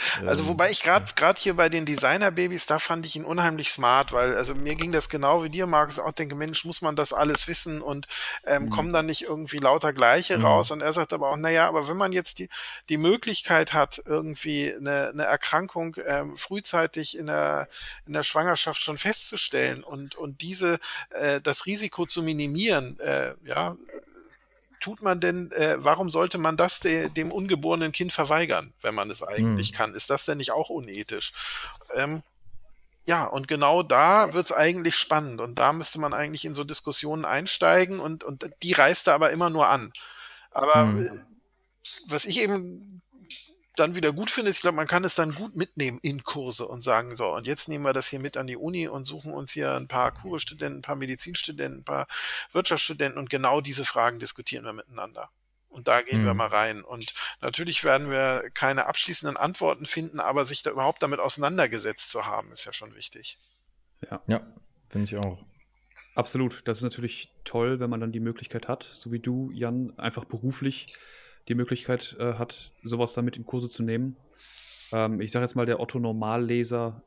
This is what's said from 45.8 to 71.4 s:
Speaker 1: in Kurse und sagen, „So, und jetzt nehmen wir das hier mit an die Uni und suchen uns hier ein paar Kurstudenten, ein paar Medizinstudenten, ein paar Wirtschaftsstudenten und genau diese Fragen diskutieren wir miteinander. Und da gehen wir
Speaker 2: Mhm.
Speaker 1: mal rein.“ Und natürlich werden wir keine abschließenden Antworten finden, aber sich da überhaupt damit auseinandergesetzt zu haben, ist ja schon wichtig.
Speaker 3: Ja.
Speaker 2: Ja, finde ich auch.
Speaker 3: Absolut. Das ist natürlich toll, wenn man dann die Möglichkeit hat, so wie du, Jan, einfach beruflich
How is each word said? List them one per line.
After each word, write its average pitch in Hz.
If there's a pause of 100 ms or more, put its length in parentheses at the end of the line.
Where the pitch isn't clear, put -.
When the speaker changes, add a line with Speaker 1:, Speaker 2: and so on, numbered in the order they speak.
Speaker 1:
in 143
Kurse 127
und 123
sagen, 120
„So, 101
und 110
jetzt 147
nehmen 147
wir 139
das 131
hier 135
mit 139
an 131
die 127
Uni 170
und 135
suchen 151
uns 147
hier 139
ein 131
paar 127
Kurstudenten, 151
ein 135
paar 147
Medizinstudenten, 139
ein -
paar 139 (460)
Wirtschaftsstudenten 147
und 135
genau 135
diese 139
Fragen 117
diskutieren 117
wir 110
miteinander. 110 (400)
Und 123
da 123
gehen 113
wir 98
Speaker 2:
Mhm. 98
Speaker 1:
mal 110
rein.“ 107
Und 117 (260)
natürlich 156
werden 143
wir 135
keine 135
abschließenden 156
Antworten 156
finden, 160
aber 135
sich 143
da 147
überhaupt 135
damit 143
auseinandergesetzt 131
zu 107
haben, 107
ist -
ja 107
schon 107
wichtig. - (680)
Speaker 3:
Ja. -
Speaker 2:
Ja, 110 (420)
finde 101
ich 104
auch. 98 (720)
Speaker 3:
Absolut. 123
Das 113
ist 120
natürlich - (120)
toll, 123
wenn 120
man 117
dann 113
die 113
Möglichkeit 117
hat, 127
so -
wie 120
du, 127
Jan, 120
einfach -
beruflich 131 (540)